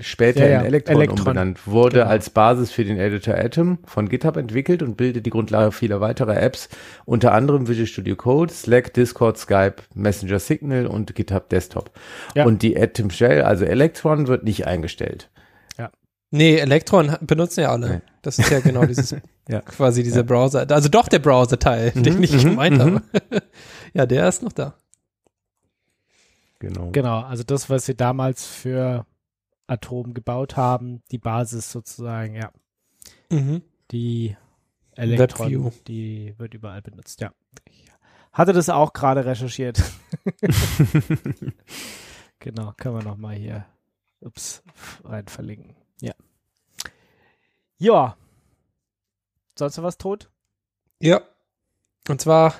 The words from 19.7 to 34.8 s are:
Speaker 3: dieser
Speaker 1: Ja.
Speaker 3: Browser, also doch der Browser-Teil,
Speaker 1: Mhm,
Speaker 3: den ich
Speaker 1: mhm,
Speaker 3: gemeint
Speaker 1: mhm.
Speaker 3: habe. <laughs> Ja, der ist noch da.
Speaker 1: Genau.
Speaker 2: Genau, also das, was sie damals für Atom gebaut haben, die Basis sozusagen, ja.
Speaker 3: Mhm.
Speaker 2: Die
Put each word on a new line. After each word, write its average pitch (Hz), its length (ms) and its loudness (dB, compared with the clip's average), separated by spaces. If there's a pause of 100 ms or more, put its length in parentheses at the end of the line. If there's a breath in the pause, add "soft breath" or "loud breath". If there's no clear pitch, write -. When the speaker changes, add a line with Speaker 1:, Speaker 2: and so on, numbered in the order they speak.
Speaker 3:
dieser 120 160 -2
Speaker 1:
Ja. 120 40 4
Speaker 3:
Browser, 127 480 2
also 147 180 4
doch 202 200 6
der 190 100 4
Browser-Teil, 123 760 2
Speaker 1:
Mhm, 127 80 2
Speaker 3:
den 180 200 4
ich 156 100 4
Speaker 1:
mhm, 143 60 6 (100)
Speaker 3:
gemeint 165 300 4
Speaker 1:
mhm. - 20 6
Speaker 3:
habe. 180 220 4 (100)
<laughs> - 800 -6
Ja, 139 140 2
der 131 200 2
ist 180 160 -2
noch 233 100 -8
da. 139 200 -8 (1900)
Speaker 1:
Genau. 92 320 -10
Speaker 2:
Genau, 120 280 -2
also 120 220 -12
das, 139 260 -6
was 135 160 -2
sie 135 100 -6
damals 131 520 -4
für 127 580 -6 (600)
Atom 120 480 -10
gebaut 120 420 -8
haben, 123 540 -4
die 127 80 -8
Basis 117 520 -6
sozusagen, 113 640 -12
ja. 110 140 -12 (800 soft breath)
Speaker 3:
Mhm. 151 300 -2 (300)
Speaker 2:
Die 117 440 -6 (600)